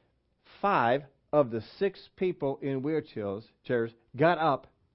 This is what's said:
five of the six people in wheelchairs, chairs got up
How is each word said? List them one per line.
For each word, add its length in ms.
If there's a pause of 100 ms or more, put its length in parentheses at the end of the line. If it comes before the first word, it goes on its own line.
(600)
five 420 (300)
of 180
the 120 (160)
six 200 (160)
people 460
in 200
wheelchairs, 640 (220)
chairs 260 (240)
got 220
up 300 (280)